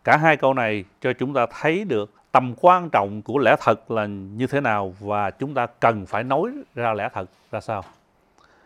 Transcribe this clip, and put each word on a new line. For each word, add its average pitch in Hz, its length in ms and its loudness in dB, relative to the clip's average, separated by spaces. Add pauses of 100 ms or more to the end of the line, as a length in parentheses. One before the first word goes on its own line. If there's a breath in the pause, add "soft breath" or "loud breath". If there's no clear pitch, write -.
Cả 123 120 6
hai 156 200 4
câu 135 180 2
này 107 300 -2 (160)
cho 127 120 0
chúng 135 220 -6
ta 120 120 2 (140)
thấy 170 240 0
được 107 280 -2 (200 soft breath)
tầm 127 280 2
quan 175 300 4
trọng 104 320 0
của 120 160 -2
lẽ 143 220 6
thật - 300 0
là 110 160 -2
như 101 400 -8
thế 139 140 -2
nào 104 400 -2
và 104 300 -4
chúng 139 240 -8
ta 120 120 -2
cần 110 400 0
phải 107 180 -4
nói 151 260 -2 (240)
ra 117 200 -2
lẽ 104 180 -4
thật 95 180 -10 (200)
ra 110 100 -8
sao. 101 220 -8 (840 soft breath)